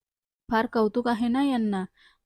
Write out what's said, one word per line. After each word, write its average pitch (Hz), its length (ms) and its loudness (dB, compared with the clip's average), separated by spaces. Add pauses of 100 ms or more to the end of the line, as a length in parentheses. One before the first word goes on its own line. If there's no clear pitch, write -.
(480)
"फार 220 200 2
कौतुक 233 400 0
आहे 233 200 0
ना 254 160 2
यांना, 214 400 0 (420)